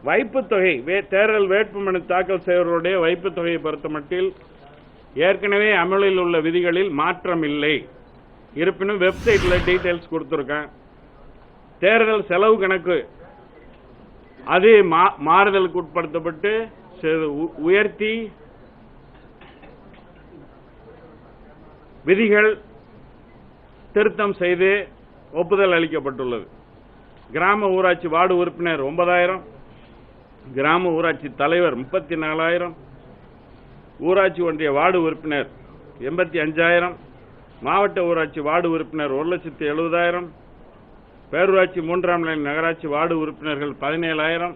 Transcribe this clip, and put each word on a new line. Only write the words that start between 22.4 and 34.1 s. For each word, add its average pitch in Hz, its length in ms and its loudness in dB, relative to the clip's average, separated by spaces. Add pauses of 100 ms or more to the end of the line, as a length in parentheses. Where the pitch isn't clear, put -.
திருத்தம் 208 400 0
செய்து 180 380 0 (600)
ஒப்புதல் 180 400 2
அளிக்கப்பட்டுள்ளது. 135 720 -2 (840)
கிராம 196 360 0
ஊராட்சி 180 400 0
வார்டு 175 280 2
உறுப்பினர் 170 440 -2
ஒன்பதாயிரம், 175 640 0 (1120)
கிராம 165 360 0
ஊராட்சி 156 440 -2
தலைவர் 156 420 0
முப்பத்தி 165 400 -6
நாலாயிரம், 160 580 -2 (1200)
ஊராட்சி 185 440 0